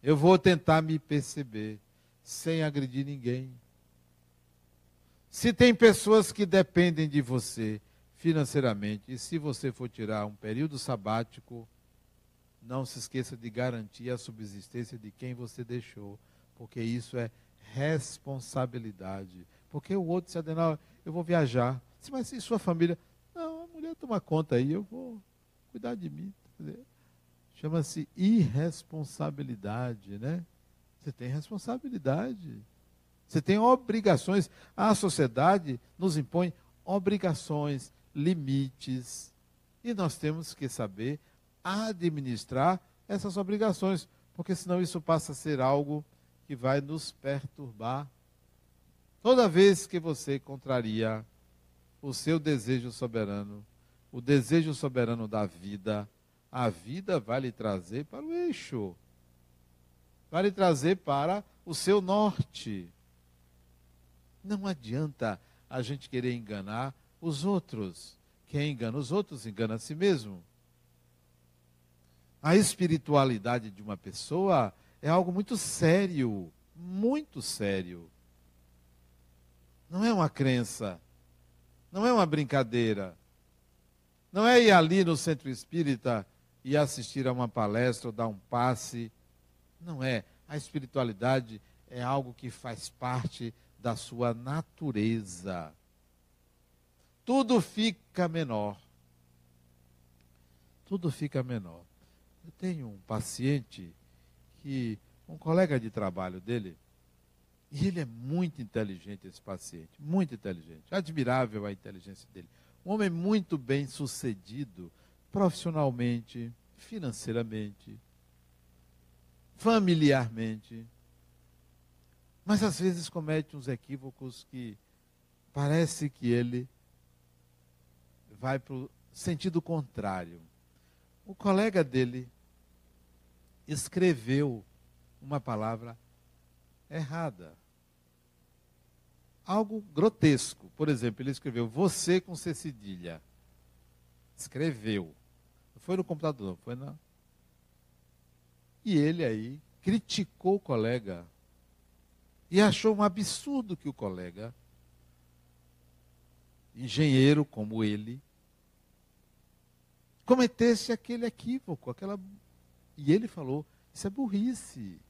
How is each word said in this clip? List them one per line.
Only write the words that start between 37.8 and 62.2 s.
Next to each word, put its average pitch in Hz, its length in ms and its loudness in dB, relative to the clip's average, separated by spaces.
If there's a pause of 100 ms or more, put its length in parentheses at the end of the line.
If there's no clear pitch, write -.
limites. 139 1160 -2 (500)
E 240 120 -4
nós 185 240 -2
temos 156 340 -4
que 139 160 -6
saber 113 500 -6 (460)
administrar 170 1120 0 (300)
essas 202 300 -4
obrigações, 196 680 0 (280)
porque 180 200 -4
senão 180 280 -2
isso 170 180 -4
passa 156 320 0
a - 20 -8
ser 143 280 -2
algo 143 420 2 (420)
que 143 80 -10
vai 131 280 0
nos 151 280 -8
perturbar. 135 960 -8 (1160)
Toda 240 260 8
vez 185 380 8
que 180 120 -4
você 147 400 -4
contraria 113 840 -2 (800)
o 139 100 -8
seu 156 260 0
desejo 127 540 0
soberano, 104 720 -6 (460)
o 127 100 -10
desejo 143 540 4
soberano 120 520 0
da 107 200 -2
vida, 101 600 -6 (440)
a 123 180 0
vida 160 500 -4
vai 113 220 -2
lhe 127 120 -4
trazer 104 520 -4
para 269 220 -12
o 320 40 -8
eixo, 262 640 -4 (1400)
vai 170 120 0
lhe 202 100 4
trazer 180 460 4
para 156 440 0 (220)
o 170 100 -10
seu 196 280 4
norte. 180 880 0 (1500)